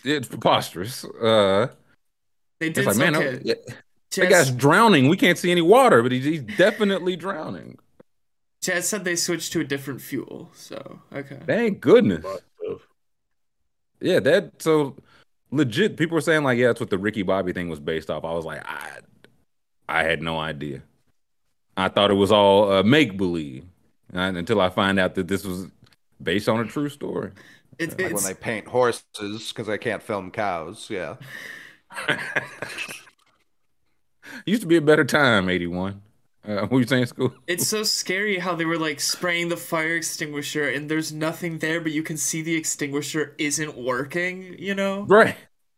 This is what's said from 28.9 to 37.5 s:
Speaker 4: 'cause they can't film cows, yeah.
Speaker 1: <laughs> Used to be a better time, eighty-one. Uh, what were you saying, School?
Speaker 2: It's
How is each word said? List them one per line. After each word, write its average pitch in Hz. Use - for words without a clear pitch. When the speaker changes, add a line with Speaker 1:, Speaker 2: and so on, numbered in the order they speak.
Speaker 4:
'cause 110
they 107
can't 101
film 95
cows, 92
yeah. 87
Speaker 1:
<laughs> -
Used 214
to 165
be 165
a 165
better 151
time, 123
eighty-one. 92
Uh, 104
what 104
were 131
you 120
saying, 127
School? 123
Speaker 2:
It's 175